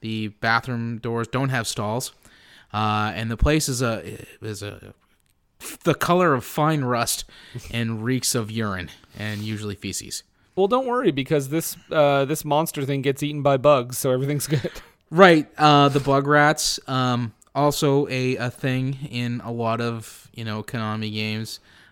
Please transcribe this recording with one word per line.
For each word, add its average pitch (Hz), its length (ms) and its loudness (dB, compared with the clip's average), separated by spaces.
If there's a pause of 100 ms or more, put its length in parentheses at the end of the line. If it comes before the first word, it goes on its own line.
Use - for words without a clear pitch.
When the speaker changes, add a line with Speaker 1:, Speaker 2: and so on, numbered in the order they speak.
Speaker 1:
the 110 280 -6
bathroom 117 680 -2
doors 117 300 -4
don't 135 220 -2
have 123 180 -2
stalls, 110 440 -4 (640)
uh, 107 400 0
and 113 160 -6
the 113 80 -6
place 151 320 2
is 123 100 -2
a, 117 220 -2 (400)
is 104 220 -10
a, 101 320 -14 (880)
the 165 100 4
color 175 400 2
of 123 100 0
fine 156 400 0
rust 120 420 -2 (240)
Speaker 2:
<laughs> - 220 -16
Speaker 1:
and 113 320 -4
reeks 127 300 -2
of 110 160 -2
urine 101 400 -4 (280)
and 104 240 -6
usually 107 340 -6
feces. - 480 -10 (320)
Speaker 2:
Well, 196 120 2
don't 254 200 0
worry, 240 240 0
because 135 380 0
this, 165 280 -4 (140)
uh, 143 340 4
this 151 180 -4
monster 151 420 0
thing 139 180 -2
gets 139 180 0
eaten 147 220 -4
by 139 140 4
bugs, 127 420 4
so 139 120 0
everything's 139 360 -2
<laughs> 147 80 0
good. 147 160 -2 (400)
Speaker 1:
Right. 170 440 8
Uh, 143 340 8
the 139 100 2
bug 139 260 2
rats, 147 600 4
um, 127 460 0 (200)
also 143 540 2
a, 127 300 -2
a 120 120 -4
thing 131 480 -4 (140)
in 120 320 -4
a 117 80 -8
lot 113 280 -2
of, 117 540 -6
you 117 100 -10
know, 107 200 -6
Konami 110 500 -6
games. 107 460 -6 (320)